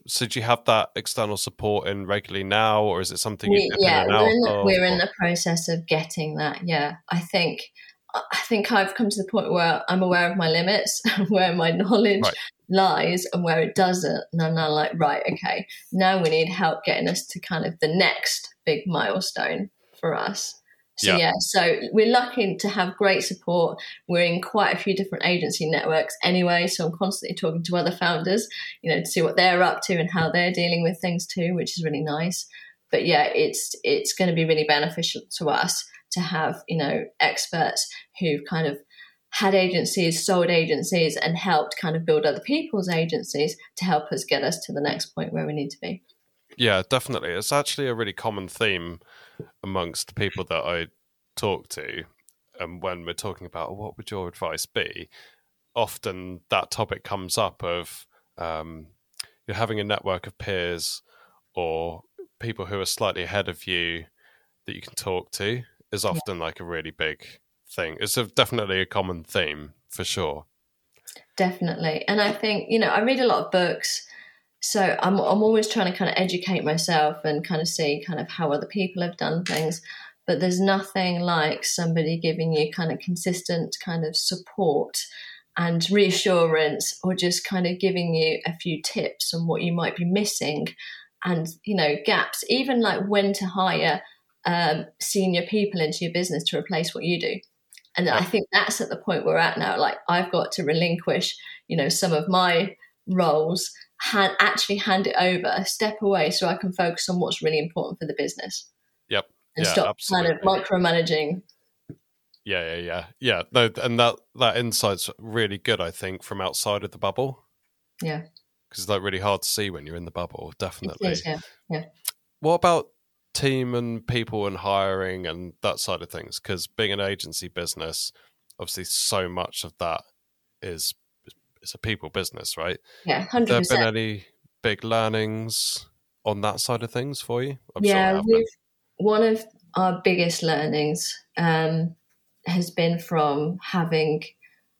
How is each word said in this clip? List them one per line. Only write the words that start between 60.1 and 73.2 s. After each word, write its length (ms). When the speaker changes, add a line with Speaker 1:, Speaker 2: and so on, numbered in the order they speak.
Speaker 1:
of 100
peers 640
or 480
people 240
who 160
are 40
slightly 380
ahead 240
of 200
you 380
that 100
you 60
can 140
talk 360
to 320
is 120
Speaker 2:
Yeah. 80
Speaker 1:
often, 280
like, 200
a 60
really 260
big 340
thing. 320
It's 160
a, 80
definitely 560
a 40
common 380
theme, 500
for 160
sure. 420
Speaker 2:
Definitely. 720
And 140
I 100
think, 380
you 100
know, 100
I 120
read 180
a 80